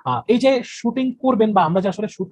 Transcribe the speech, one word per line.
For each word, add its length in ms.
আ, 240
এই 100
যে 260
শুটিং 480
করবেন 400
বা 120
আমরা 160
যে 80
আসলে 200
শুট 240